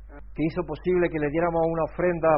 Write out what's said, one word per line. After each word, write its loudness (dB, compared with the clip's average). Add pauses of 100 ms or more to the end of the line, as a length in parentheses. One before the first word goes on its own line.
(340)
que 0
hizo -2
posible 0
que -4
le 0
diéramos 0
una 0
ofrenda 2